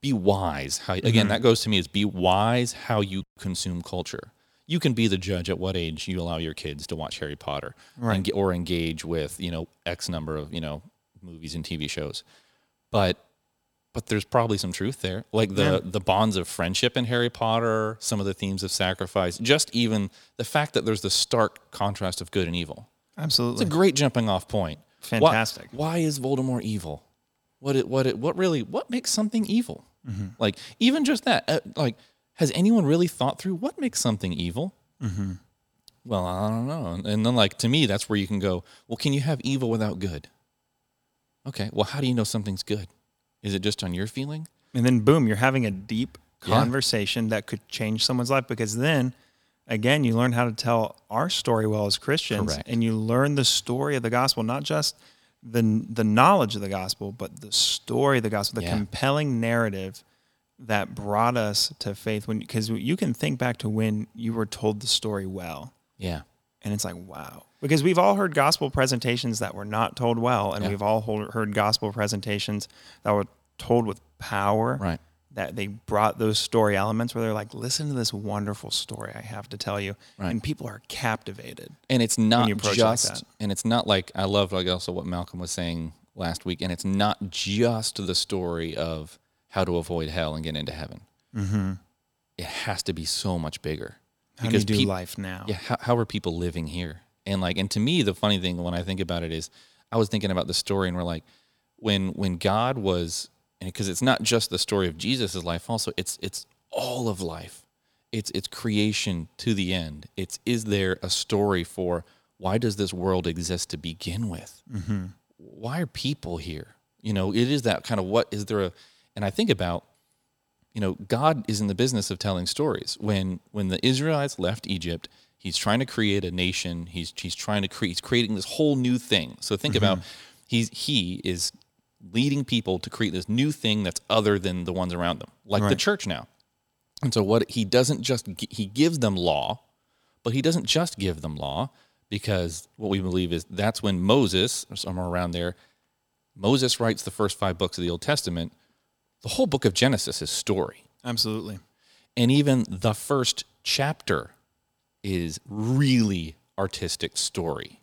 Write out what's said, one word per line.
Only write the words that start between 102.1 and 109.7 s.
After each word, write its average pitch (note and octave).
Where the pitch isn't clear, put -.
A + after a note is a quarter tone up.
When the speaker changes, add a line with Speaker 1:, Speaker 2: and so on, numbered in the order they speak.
Speaker 1:
when F#2
God A2+
was, F2
and F#2
'cause G2
it's F2
not B2
just A2+
the F2
story G2
of D#2+
Jesus' G#2
life E2+
also, A2+
it's, -
it's -
all B2
of F#2+
life. E2+
It's, A2
it's -
creation G#2
to A#2
the F#2+